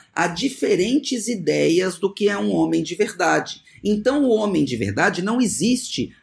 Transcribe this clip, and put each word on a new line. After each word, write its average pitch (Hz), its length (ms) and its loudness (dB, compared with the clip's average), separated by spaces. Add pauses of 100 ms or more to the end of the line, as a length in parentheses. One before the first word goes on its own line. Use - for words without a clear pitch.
(160)
a 170 100 0
diferentes 214 1000 0
ideias 170 720 0
do 196 120 -2
que 202 160 0
é 202 80 0
um 208 160 -2
homem 165 300 2
de 165 140 -8
verdade. 170 680 -2 (220)
Então, 247 420 2
o 254 40 4
homem 208 340 2
de 131 140 -2
verdade 160 460 0
não 233 180 0
existe 214 800 -2